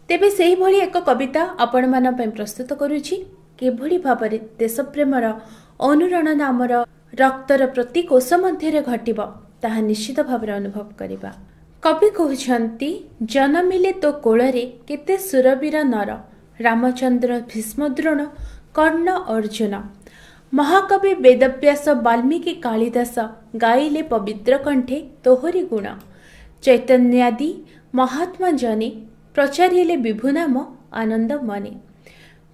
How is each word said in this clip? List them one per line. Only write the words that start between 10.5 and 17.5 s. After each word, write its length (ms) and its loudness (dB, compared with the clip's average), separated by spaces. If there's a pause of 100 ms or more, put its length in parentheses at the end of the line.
ଅନୁଭବ 360 -8 (100)
କରିବା। 340 -12 (520)
କବି 260 4
କହୁଛନ୍ତି, 800 -2 (320)
ଜନମିଲେ 720 2
ତୋ 200 0
କୋଳରେ 520 2 (240)
କେତେ 300 -4
ସୁରବୀର 640 2
ନର, 260 0 (520)
ରାମଚନ୍ଦ୍ର, 800 0
ଭୀଷ୍ମ, 480 -6